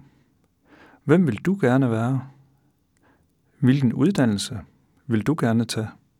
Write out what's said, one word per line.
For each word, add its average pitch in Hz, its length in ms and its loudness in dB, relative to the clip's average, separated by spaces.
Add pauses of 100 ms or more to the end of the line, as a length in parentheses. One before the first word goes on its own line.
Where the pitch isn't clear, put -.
(1040)
Hvem 170 240 4
vil 107 80 -2
du 190 260 -2
gerne 127 300 2
være? 123 380 -2 (1300)
Hvilken 131 340 2
uddannelse 127 680 -2 (480)
vil 113 140 0
du 143 180 -2
gerne 113 260 0
tage? 110 240 -8 (300)